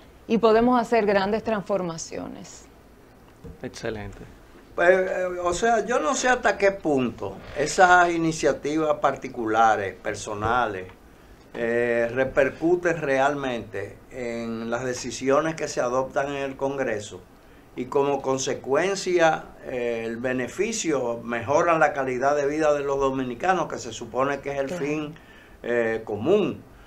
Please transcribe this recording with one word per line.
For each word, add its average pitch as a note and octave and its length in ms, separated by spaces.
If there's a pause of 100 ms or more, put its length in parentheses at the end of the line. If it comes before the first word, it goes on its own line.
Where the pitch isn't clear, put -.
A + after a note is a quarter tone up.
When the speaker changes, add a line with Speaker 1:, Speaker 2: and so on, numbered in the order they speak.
(280)
Speaker 1:
y A3 100
podemos A#3 420
hacer A3+ 240
grandes G3+ 380
transformaciones. F#3 1200 (920)
Speaker 2:
Excelente. G#2 580 (580)
Speaker 3:
Pues, F3 140
eh, F#3 340 (180)
o F3 100
sea, A#3 320
yo A#3+ 140
no - 160
sé C4 140
hasta B3 280
qué G3 140
punto B2+ 640 (220)
esas F3+ 520
iniciativas D#3 880
particulares, A2+ 1000
personales, G#2+ 920 (680)
eh, A#2 600
repercuten D3+ 840
realmente C3 960 (160)
en A#2 580
las A#2+ 140
decisiones C3+ 720
que D#3 100
se C#3+ 140
adoptan C3 480
en C#3+ 140
el C3+ 140
Congreso A#2 640 (560)
y B2+ 100
como C#3 360
consecuencia, D#3+ 1200 (180)
eh, A#2+ 420
el A#2 120
beneficio B2+ 1080
mejoran C#3+ 560
la D3 120
calidad C3+ 440
de C#3+ 100
vida D3+ 260
de C#3+ 120
los C#3 160
dominicanos, C3+ 640
que B2 120
se A#2 140
supone C3 460
que C#3+ 140
es C#3 80
el C#3 60
Speaker 1:
Claro. C#3 180
Speaker 3:
fin, D3+ 300 (500)
eh, A2+ 400
común. B2 580 (240)